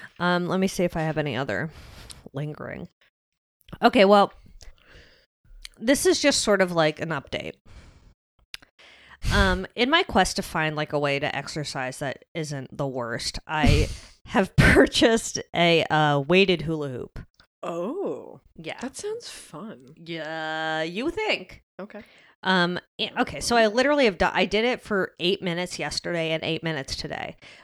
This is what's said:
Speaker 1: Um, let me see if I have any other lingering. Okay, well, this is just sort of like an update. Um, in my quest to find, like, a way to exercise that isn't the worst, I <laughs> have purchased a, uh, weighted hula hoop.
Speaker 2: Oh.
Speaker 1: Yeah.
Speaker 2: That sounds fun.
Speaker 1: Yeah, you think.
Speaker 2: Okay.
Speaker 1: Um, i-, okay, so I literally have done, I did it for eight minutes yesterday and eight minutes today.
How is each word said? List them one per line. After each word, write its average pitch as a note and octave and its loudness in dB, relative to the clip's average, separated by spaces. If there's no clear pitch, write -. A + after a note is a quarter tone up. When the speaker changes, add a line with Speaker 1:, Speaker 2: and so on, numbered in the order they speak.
Speaker 1:
Um, F3 0
let F3+ -2
me F#3+ 2
see - -4
if F3 -2
I D#3+ -2
have D#3 -4
any D3 -4
other B2+ -4
lingering. D3 -10
Okay, A#3 6
well, G3+ 6
this C4+ 2
is F4+ 4
just C#4 2
sort G3+ 4
of F3+ 2
like D#3 2
an E3 -6
update. - -8
Um, F#3+ 4
in B3 2
my E4+ 4
quest - 2
to G3 -2
find, D#3 -2
like, D3+ -4
a D3 0
way C#3+ 0
to C#3+ -4
exercise C#3 -8
that - -8
isn't D3 -8
the C#3+ -4
worst, A#2+ -6
I D#3 2
<laughs> - -20
have - 0
purchased - 4
a, E3+ 4
uh, D3+ 2
weighted F3 4
hula D3+ -4
hoop. - -10
Speaker 2:
Oh. F3 -8
Speaker 1:
Yeah. D#3+ -12
Speaker 2:
That - -10
sounds A4 -10
fun. C#3+ -16
Speaker 1:
Yeah, D#3+ -4
you F#3+ -4
think. E4+ -6
Speaker 2:
Okay. G#3 -16
Speaker 1:
Um, F3+ 2
i-, G3+ -6
okay, F#3 -4
so - 0
I A3+ 6
literally C4 2
have F#3 2
done, F#3 2
I F3+ 2
did G#3 0
it B3 -2
for G3 -2
eight F3+ 0
minutes F3+ -6
yesterday D#3+ -4
and D#3+ -2
eight D#3+ -4
minutes D#3 -6
today. - -10